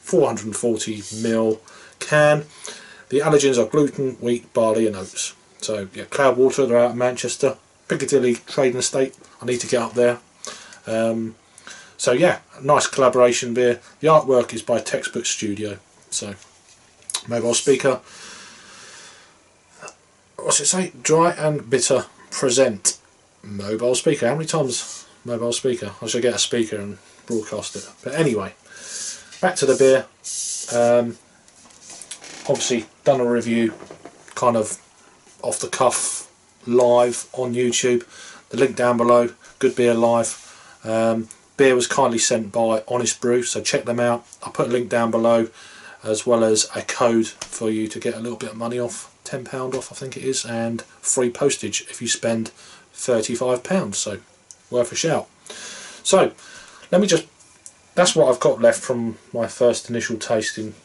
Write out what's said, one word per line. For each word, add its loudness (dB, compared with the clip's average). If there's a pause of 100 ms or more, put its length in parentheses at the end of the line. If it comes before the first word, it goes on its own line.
Four 2
hundred -4
and -8
forty -2 (180)
mil 0 (380)
can. 4 (640)
The 2
allergens 4
are 2
gluten, 0
wheat, -4
barley 2
and -2
oats. -10 (260)
So -6
yeah, -12
Cloudwater, 2
they're 4
out 4
of -8
Manchester. -2 (300)
Piccadilly 2
Trading -2
Estate. -2 (260)
I -12
need -4
to -8
get 0
up -6
there. 2 (640)
Um, -2 (640)
so 0
yeah, 2 (220)
nice 2
collaboration 2
beer. 2 (200)
The 2
artwork 4
is -8
by 0
Textbook -6
Studio. -6 (300)
So, -8 (920)
Mobile -2
Speaker. 2 (2250)
What's -2
it -4
say? 0 (100)
Dry 4
and -4
Bitter 0 (260)
present 0 (440)
Mobile -2
Speaker. 0
How 2
many -4
times -4 (180)
Mobile -4
Speaker? -4
I -8
should -2
get 2
a -4
speaker -2
and -10 (280)
broadcast -6
it. -14 (140)
But -10
anyway, -2 (840)
back 0
to 0
the 4
beer. 4 (720)
Um, 2 (1300)
obviously -2 (180)
done 4
a 2
review 0 (600)
kind 2
of -2 (640)
off -4
the -6
cuff 0 (380)
live 4
on -4
YouTube. 0 (440)
The -8
link 2
down 2
below, 6 (300)
Good 2
Beer 4
Live. -2
Um, -2 (260)
beer 6
was 2
kindly 2
sent -2
by 0
Honest -2
Brew, 2
so -6
check -2
them -2
out. 0 (180)
I'll -12
put -2
a -2
link -2
down 0
below 2 (580)
as -2
well 4
as 2
a -6
code 2
for -8
you -2
to -10
get -6
a -12
little -10
bit -10
of -16
money -6
off, -8
ten -10
pound -8
off -8
I -20
think -12
it -14
is, -4
and -4
free -2
postage -4 (100)
if -16
you -6
spend -4 (420)
thirty-five -2
pounds, -2
so -8 (500)
worth 0
a -10
shout. -2 (760)
So 4 (580)
let 4
me 2
just, 0 (720)
that's 2
what 6
I've 2
got 2
left 4
from -4 (140)
my -4
first 0
initial -4
tasting. -4 (120)